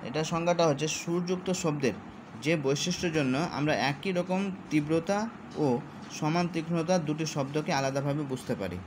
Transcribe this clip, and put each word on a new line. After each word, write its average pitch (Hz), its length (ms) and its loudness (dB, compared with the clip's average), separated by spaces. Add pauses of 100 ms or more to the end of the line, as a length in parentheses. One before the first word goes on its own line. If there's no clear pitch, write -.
এটার 151 240 -2
সংজ্ঞাটা 170 380 2
হচ্ছে 147 180 2 (120)
সুরযুক্ত 175 480 -2 (160)
শব্দের 143 320 2 (500)
যে 156 80 4 (120)
বৈশিষ্ট্যের 156 520 0
জন্য 131 180 2 (220)
আমরা 147 160 2 (180)
একই 147 280 -2
রকম 185 200 0 (300)
তীব্রতা 165 500 2 (460)
ও - 20 4 (520)
সমান 165 340 2
তীক্ষ্ণতা 165 420 0 (120)
দুটি 156 180 0 (100)
শব্দকে 147 440 0
আলাদাভাবে 139 520 0
বুঝতে 127 300 -4
পারি। 90 260 -4